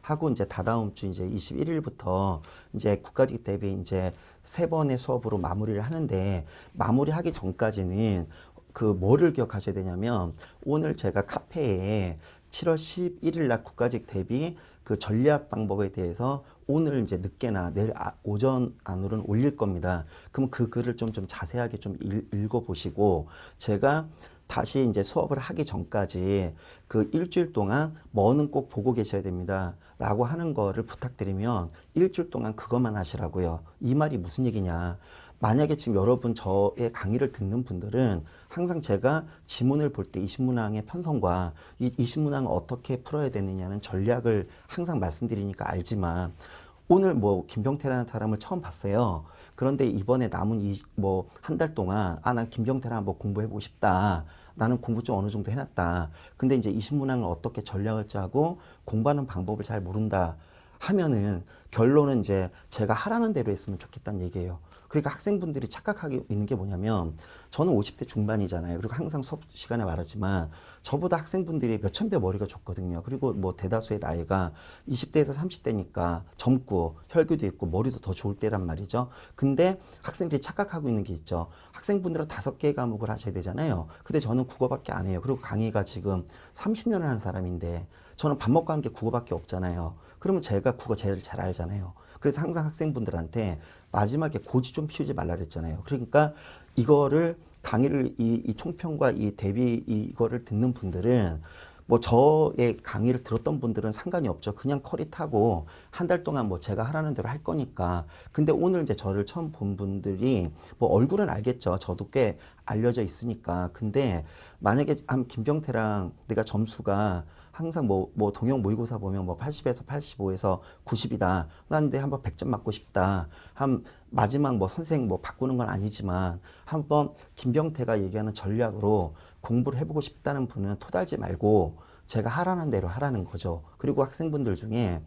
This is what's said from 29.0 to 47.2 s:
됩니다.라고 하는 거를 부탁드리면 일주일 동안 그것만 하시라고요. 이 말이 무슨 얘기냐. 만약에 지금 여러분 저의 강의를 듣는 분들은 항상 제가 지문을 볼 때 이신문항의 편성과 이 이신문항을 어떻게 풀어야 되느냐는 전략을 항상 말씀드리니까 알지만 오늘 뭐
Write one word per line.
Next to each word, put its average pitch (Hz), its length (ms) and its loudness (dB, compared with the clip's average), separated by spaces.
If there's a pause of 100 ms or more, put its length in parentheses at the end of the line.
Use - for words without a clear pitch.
됩니다.라고 95 1000 -2
하는 165 300 -2
거를 107 300 0
부탁드리면 101 880 -2 (240)
일주일 175 360 2
동안 110 260 -4
그것만 117 400 0
하시라고요. 82 640 -2 (200)
이 120 140 2
말이 151 240 2
무슨 87 280 -2
얘기냐. 90 520 -2 (440)
만약에 143 340 4
지금 113 200 0
여러분 117 380 4
저의 101 580 2
강의를 127 400 0
듣는 110 320 -2
분들은 101 600 2 (240)
항상 170 320 -2
제가 139 440 2 (220)
지문을 143 440 2
볼 98 140 -6
때 - 160 -6
이신문항의 107 640 -2
편성과 95 720 0 (240)
이 123 180 -2
이신문항을 139 540 0
어떻게 131 520 -2
풀어야 147 280 -2
되느냐는 95 500 -4
전략을 110 680 0 (180)
항상 170 320 -4
말씀드리니까 101 720 -2
알지만 87 640 -2 (540)
오늘 185 260 8
뭐 101 320 2